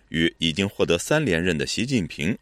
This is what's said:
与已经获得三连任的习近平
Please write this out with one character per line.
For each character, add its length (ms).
与 280
已 160
经 160
获 160
得 100
三 300
连 180
任 140
的 80
习 220
近 180
平 360